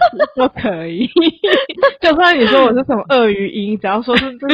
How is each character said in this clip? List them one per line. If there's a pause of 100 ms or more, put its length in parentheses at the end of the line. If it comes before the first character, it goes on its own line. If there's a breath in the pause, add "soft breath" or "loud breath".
(340)
都
可
以。 (460)
<laughs>
就
算
你
说
我
是
什
么
鳄
鱼
音，
只
要
说
是，
这